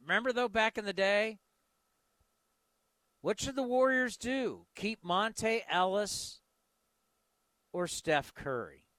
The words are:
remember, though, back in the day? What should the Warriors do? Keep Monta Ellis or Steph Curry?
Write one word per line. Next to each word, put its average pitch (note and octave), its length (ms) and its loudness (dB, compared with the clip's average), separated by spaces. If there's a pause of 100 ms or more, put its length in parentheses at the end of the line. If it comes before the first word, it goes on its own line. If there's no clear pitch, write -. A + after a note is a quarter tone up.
remember, G#3+ 300 0
though, A#3+ 160 0
back A3 300 2
in G#3 60 -6
the G3+ 80 -2
day? G3+ 460 2 (1800)
What G3 180 -2
should C4+ 160 -6
the C4+ 80 -2
Warriors B3+ 540 2
do? A#3 580 -4
Keep G#3+ 300 -6
Monta A3 560 0 (100)
Ellis F#3+ 680 0 (1300)
or F3 140 -2
Steph - 480 0
Curry? A2+ 520 -6 (120)